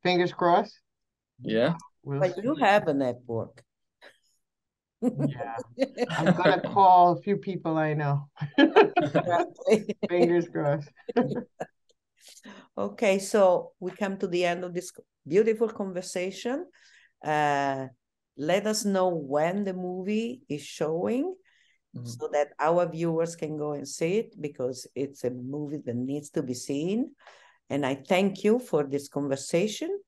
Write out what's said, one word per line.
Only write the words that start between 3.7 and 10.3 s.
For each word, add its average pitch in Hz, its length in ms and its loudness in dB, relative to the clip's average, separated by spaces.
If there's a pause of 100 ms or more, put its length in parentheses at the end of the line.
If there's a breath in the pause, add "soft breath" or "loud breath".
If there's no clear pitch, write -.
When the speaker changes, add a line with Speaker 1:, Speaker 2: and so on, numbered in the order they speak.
Speaker 1:
Yeah. - 560 -4 (200)
Speaker 3:
<laughs> 247 400 -4
Speaker 1:
I'm 170 180 4
gonna 180 260 2
call 180 520 8
a 170 80 -4
few 202 160 0
people 165 400 -4
I 156 160 0
know. 143 340 -2 (140)
<laughs> - 160 -2
Speaker 3:
Exactly. 277 1400 4 (140)
Speaker 1:
Fingers 170 400 4